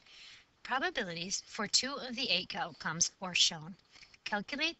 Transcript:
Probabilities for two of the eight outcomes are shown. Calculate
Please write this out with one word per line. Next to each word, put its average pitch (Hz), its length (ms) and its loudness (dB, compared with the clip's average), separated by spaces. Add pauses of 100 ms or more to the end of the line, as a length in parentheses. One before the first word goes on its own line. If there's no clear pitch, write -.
(640)
Probabilities 214 800 0
for - 220 -4
two 269 280 2
of 247 200 -6
the 254 140 0
eight 180 260 2
outcomes 170 560 0 (100)
are 180 140 -2
shown. 165 400 4 (480)
Calculate 285 560 -2